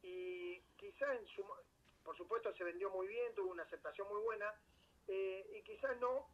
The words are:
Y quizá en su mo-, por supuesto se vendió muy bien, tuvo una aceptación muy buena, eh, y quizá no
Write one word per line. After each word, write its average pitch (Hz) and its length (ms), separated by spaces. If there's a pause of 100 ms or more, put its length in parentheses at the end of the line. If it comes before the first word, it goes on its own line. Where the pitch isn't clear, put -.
Y 180 560 (160)
quizá 523 400
en 440 120
su - 180
mo-, 539 180 (400)
por - 140
supuesto 214 400
se 180 80
vendió 175 240
muy 190 180
bien, 233 260
tuvo 190 160
una 170 140
aceptación 170 460
muy 208 140
buena, 214 300 (540)
eh, 190 500
y 208 60
quizá 247 380
no 254 320